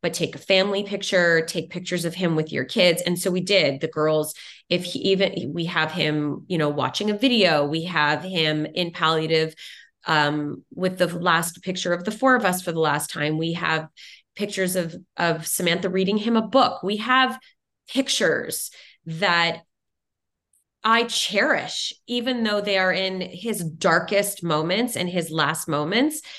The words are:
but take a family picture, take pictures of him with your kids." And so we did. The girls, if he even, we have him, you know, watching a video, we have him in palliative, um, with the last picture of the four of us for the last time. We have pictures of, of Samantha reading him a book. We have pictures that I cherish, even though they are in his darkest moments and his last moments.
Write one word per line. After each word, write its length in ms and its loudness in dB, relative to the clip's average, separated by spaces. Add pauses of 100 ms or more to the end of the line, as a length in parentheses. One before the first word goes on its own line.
but 140 -4
take 200 -2
a 40 -12
family 440 2
picture, 600 2
take 240 -6
pictures 380 -4
of 80 -4
him 220 0
with 160 -2
your 120 -2
kids." 380 2
And 160 0
so 120 0
we 120 0
did. 380 2
The 80 -4
girls, 460 0 (360)
if 140 0
he 160 -8
even, 520 0
we 140 -4
have 260 0
him, 560 -2
you 80 -2
know, 140 2
watching 400 -2
a 80 -2
video, 480 4
we 180 -2
have 380 0
him 420 0
in 280 -4
palliative, 640 0 (520)
um, 580 0 (100)
with 220 -2
the 100 2 (120)
last 440 0
picture 300 -4
of 120 -4
the 60 -2
four 240 2
of 120 2
us 160 0
for 100 -4
the 80 -2
last 300 0
time. 260 -2
We 160 -2
have 360 -2 (480)
pictures 380 -2
of, 220 -2 (220)
of 280 0
Samantha 440 0
reading 260 2
him 200 2
a 120 2
book. 340 2
We 160 -2
have 400 2 (500)
pictures 840 0 (340)
that 580 0 (1200)
I 200 4
cherish, 880 -2 (160)
even 340 -2
though 180 2
they 160 0
are 160 4
in 280 -2
his 420 -6
darkest 800 2
moments 540 0
and 120 -2
his 220 -2
last 380 0
moments. 540 0 (160)